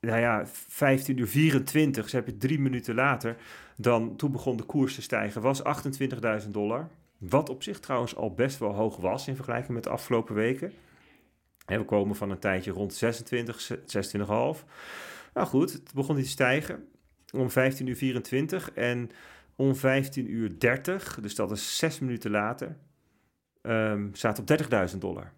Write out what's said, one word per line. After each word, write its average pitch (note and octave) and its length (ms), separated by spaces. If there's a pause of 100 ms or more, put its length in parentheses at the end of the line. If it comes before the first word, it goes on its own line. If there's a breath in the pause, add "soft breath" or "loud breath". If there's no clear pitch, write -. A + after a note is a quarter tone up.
nou A#2 200
ja, A2+ 220 (260)
vijftien C3+ 500
uur A#2 100
vierentwintig, C#3 720
dus - 100
heb A#2 140
je G#2+ 100
drie C3 240
minuten B2 340
later, A#2 420 (400 loud breath)
dan, A#2 400
toen C#3+ 160
begon B2 240
de A2 80
koers C3+ 300
te A2+ 80
stijgen, G#2 400
was C3+ 220
achtentwintigduizend A#2 920
dollar. A2 340 (300)
Wat C#3+ 300
op - 140
zich G3+ 180
trouwens A#2+ 360
al G#2+ 180
best C3+ 240
wel G#2 140
hoog G#2+ 240
was F#2 320
in C3+ 60
vergelijking B2+ 400
met A2+ 80
de - 80
afgelopen A2+ 440
weken. C3 380 (920 soft breath)
Hè, G2+ 140
we G#2+ 60
komen G#2 320
van G2 140
een F#2+ 80
tijdje F#2+ 320
rond F#2+ 240
zesentwintig, A#2 680
ze-, - 240
zesentwintig G2+ 460
en G#2+ 40
een A2+ 60
half. D#3 240 (720 loud breath)
Nou F#3 120
goed, C3+ 260
het - 220
begon C#3 240
iets C3 80
te - 60
stijgen C3+ 520 (480)
om B2+ 180
vijftien C3+ 360
uur B2 100
vierentwintig C3+ 760
en A#2+ 380 (460 loud breath)
om C3+ 200
vijftien C3+ 540
uur G#2+ 300
dertig, C3+ 640
dus G2+ 120
dat G2+ 160
is - 280
zes D#3 200
minuten A#2+ 320
later, A2+ 460 (840)
ehm, G#2+ 500
staat G#2+ 260
op A2+ 80
dertigduizend G#2 540
dollar. F#2 380